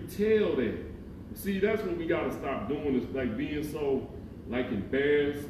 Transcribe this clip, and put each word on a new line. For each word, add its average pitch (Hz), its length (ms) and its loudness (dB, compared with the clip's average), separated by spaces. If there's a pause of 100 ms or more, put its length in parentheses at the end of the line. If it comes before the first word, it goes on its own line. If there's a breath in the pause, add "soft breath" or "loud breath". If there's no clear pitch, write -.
tell 202 480 4
that. 110 180 2 (600)
See, 196 240 -2
that's 208 240 4
what 175 140 -2
we 165 100 -2
gotta 156 260 2
stop 107 360 -4
doing, 147 280 0
is, 120 140 0
like, 123 260 -2
being 147 260 -2
so, 139 460 0 (400)
like, 123 220 -2
embarrassed 147 800 2